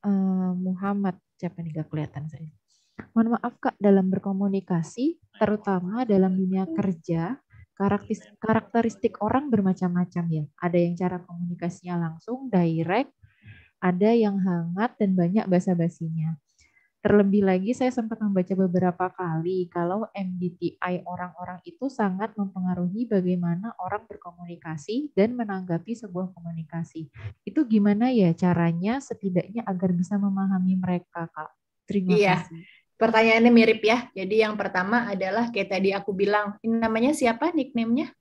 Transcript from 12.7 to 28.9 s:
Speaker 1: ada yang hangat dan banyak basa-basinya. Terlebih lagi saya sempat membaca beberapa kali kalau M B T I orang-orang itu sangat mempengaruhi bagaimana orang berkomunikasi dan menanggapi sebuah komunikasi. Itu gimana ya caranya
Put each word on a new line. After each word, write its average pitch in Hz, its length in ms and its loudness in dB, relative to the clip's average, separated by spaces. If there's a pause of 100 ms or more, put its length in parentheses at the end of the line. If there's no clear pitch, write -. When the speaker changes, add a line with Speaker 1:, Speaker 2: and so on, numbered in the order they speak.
Speaker 1:
ada 185 320 2
yang 220 240 2
hangat 180 640 -2
dan 196 160 2
banyak 180 320 2
basa-basinya. 165 880 0 (640)
Terlebih 202 480 4
lagi 190 240 0
saya 254 240 0
sempat 226 240 -4
membaca 190 320 0
beberapa 185 640 0
kali 175 560 -2
kalau 175 400 -2
M 185 240 -8
B 175 240 -4
T 170 160 -6
I 180 320 -4
orang-orang 180 560 -12
itu 208 240 -10
sangat 208 480 -4
mempengaruhi 185 720 -4
bagaimana 180 720 -2
orang 202 240 -6
berkomunikasi 175 1120 -10
dan 233 240 2
menanggapi 190 560 -6
sebuah 185 400 -8
komunikasi. 165 720 -10 (400)
Itu 294 160 -2
gimana 214 480 2
ya 185 240 4
caranya 170 640 0